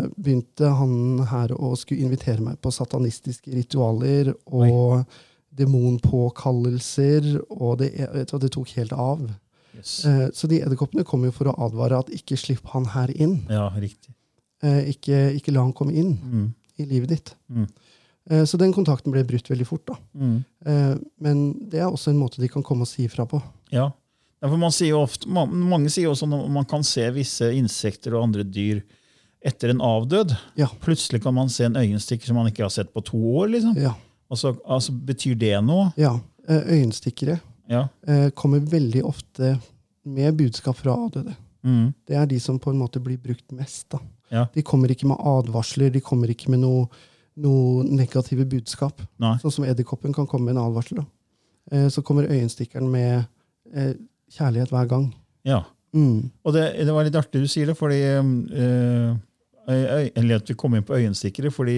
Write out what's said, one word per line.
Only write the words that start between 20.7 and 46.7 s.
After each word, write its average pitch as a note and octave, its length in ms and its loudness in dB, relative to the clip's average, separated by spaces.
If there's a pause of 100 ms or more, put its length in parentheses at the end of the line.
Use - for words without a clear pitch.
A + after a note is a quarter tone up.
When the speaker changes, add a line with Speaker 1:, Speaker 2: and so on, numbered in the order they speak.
Speaker 1:
men D3 480 0
det D#3+ 120 -4
er F3 100 0
også - 200 -2
en D3 80 4
måte C3 220 -2
de B2 80 0
kan C#3 140 -4
komme B2 200 -2
og A#2+ 60 -2
si - 180 -4
ifra A2+ 200 -4
på. D3 160 -4 (280)
Speaker 2:
Ja. C3+ 200 0 (520)
Ja, C#3 60 -2
for D3+ 100 2
man E3+ 120 2
sier D#3 200 2
jo D3+ 120 4
ofte, - 260 -4
ma-, F3 200 0
mange F3 420 2
sier F3+ 140 0
jo D#3 80 2
også D3 160 -2
når C#3+ 220 -2
man C#3+ 140 0
kan D3 200 -2
se A#2 260 0
visse B2+ 440 -2
insekter A2+ 600 -2
og A#2 100 0
andre G#2 200 0
dyr G2+ 380 -2 (600)
etter A#2+ 280 -2
en B2+ 100 0
avdød. C3 540 2 (220)
Speaker 1:
Ja. D3 100 2 (140)
Speaker 2:
Plutselig C3+ 420 -2
kan B2+ 120 0
man C3 140 2
se B2 160 0
en A#2 120 2
øyenstikker A2 500 0
som A#2+ 100 0
man A#2 140 2
ikke G#2 140 -4
har G2 60 -2
sett - 220 -6
på A2 120 -6
to - 120 -6
år, B2 320 2
liksom. A3+ 280 2
Speaker 1:
Ja. C3+ 180 0 (360)
Speaker 2:
Altså, B2 260 -2 (100)
altså, C3 260 2
betyr B2+ 460 -2
det G#2+ 160 2 (100)
noe? F3 320 4
Speaker 1:
Ja, C#3 200 2 (320)
eh, D#3 180 4
øyenstikkere, C#3 720 0 (280)
Speaker 2:
Ja. B2 200 0 (180)
Speaker 1:
eh, C#3+ 240 4
kommer C#3+ 300 2
veldig C#3+ 440 2
ofte C3 560 -2 (440)
med C#3+ 320 0
budskap C3 400 0
fra B2+ 200 0
avdøde. A#3 380 -6 (280)
Speaker 2:
Mhm. B2 320 2 (120)
Speaker 1:
Det C#3+ 100 -2
er D3 100 4
de C3 140 0
som C3 180 -2
på C#3 120 -4
en C3+ 80 0
måte B2+ 240 -4
blir B2+ 160 -6
brukt B2 340 -10
mest, - 380 -12
da. D3 80 -8 (320)
Speaker 2:
Ja. A#2+ 220 0
Speaker 1:
De D#3 100 -2
kommer C3 260 2
ikke C3 180 -2
med C3+ 120 2
advarsler, B2+ 760 0
de C3+ 80 0
kommer A#2+ 280 0
ikke A#2 200 -4
med B2+ 120 4
noe, B2+ 280 2 (480)